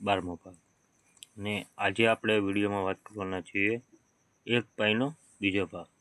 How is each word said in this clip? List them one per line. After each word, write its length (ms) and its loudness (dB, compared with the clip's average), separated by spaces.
બારમો 340 0
ભાગ 200 -18
અને 280 -4
આજે 300 4
આપણે 320 2
વીડિયોમાં 440 0
વાત 220 -2
કરવાના 360 -6
છીએ 400 -2
એક 160 2
પાઈનો 380 2
બીજો 240 0
ભાગ. 220 -10